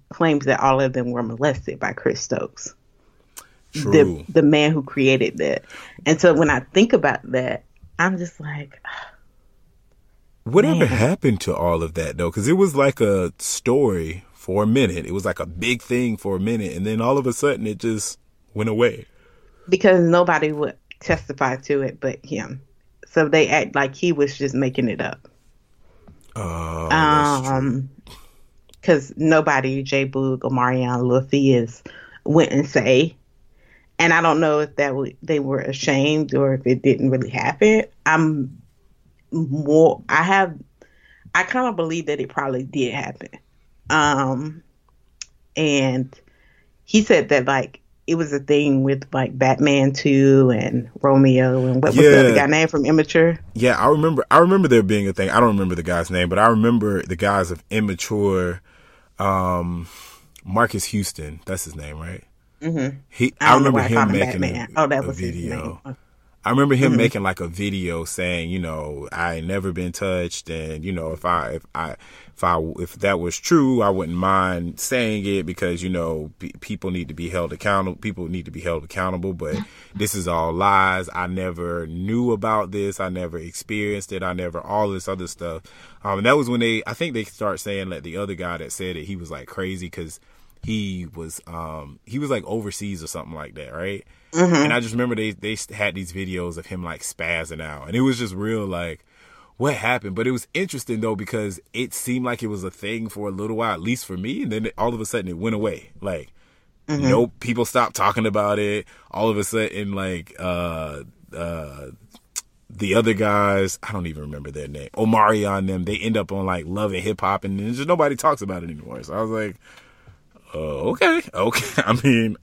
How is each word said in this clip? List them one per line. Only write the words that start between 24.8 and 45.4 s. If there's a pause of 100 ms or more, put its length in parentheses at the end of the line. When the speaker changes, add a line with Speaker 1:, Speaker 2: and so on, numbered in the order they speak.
Speaker 1:
it
up. (1080)
Speaker 2:
Oh,
that's
true.
Speaker 1:
Um, (920)
'cause
nobody,
J
Boog,
Omarion,
Lil
Fizz, (420)
went
and
say. (800)
And
I
don't
know
if
that
w-,
they
were
ashamed
or
if
it
didn't
really
happen. (220)
I'm (720)
more,
I
have, (800)
I
kinda
believe
that
it
probably
did
happen. (600)
Um, (960)